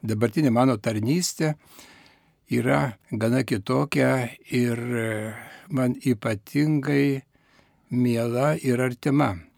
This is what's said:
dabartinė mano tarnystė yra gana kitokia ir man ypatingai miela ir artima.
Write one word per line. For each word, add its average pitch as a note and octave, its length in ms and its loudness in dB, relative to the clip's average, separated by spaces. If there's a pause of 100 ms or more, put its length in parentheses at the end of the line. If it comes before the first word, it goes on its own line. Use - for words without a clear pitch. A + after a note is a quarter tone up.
dabartinė A#2 500 0
mano B2 240 4
tarnystė C#3 760 -2 (960)
yra B2+ 480 0 (100)
gana A#2 360 0
kitokia C3 840 0 (160)
ir A#2+ 340 0 (920)
man B2+ 260 0
ypatingai C#3 1300 0 (680)
miela B2 640 2
ir B2+ 260 0
artima. C3 540 0 (220)